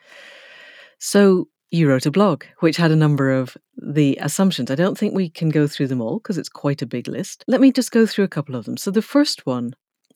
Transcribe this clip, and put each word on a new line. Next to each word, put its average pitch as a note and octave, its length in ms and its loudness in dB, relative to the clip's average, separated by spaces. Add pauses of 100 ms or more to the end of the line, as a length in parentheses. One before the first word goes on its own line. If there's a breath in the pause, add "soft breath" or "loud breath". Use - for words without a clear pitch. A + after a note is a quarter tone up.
(1000 loud breath)
So G3 500 4 (220)
you E3 180 4
wrote C3 160 2
a D3+ 60 -2
blog, F#3 340 0 (160)
which D#3+ 160 2
had E3 140 2
a D#3 60 4
number D3 360 2
of C3 240 -4 (200)
the C#3+ 440 0
assumptions. F#3 500 -2
I C4 40 -4
don't F3+ 240 0
think G#3 160 -2
we F#3 160 -2
can - 180 -4
go D3+ 180 2
through C#3+ 200 -4
them B2+ 160 -2
all C#3 180 -4
'cause G3 160 -6
it's - 140 -8
quite C#3+ 320 -6
a - 40 -6
big B2 220 -8
list. - 400 -10
Let B3+ 140 2
me C4+ 100 6
just - 200 -4
go A3+ 120 4
through G3+ 200 0
a E3+ 120 -6
couple C3+ 200 -6
of A2+ 100 -10
them. B2 100 -8
So - 140 -8
the G3 100 0
first - 460 -2
one, B2 280 -4 (420)